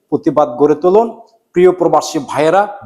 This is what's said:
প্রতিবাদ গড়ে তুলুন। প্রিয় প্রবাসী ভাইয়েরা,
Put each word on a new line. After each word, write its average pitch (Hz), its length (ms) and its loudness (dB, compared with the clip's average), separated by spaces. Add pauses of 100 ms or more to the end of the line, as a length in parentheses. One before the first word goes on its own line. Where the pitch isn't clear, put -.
(120)
প্রতিবাদ 147 440 -2
গড়ে 147 220 2
তুলুন। 208 300 2 (460)
প্রিয় 180 180 4
প্রবাসী 160 460 -2 (100)
ভাইয়েরা, 160 340 0 (240)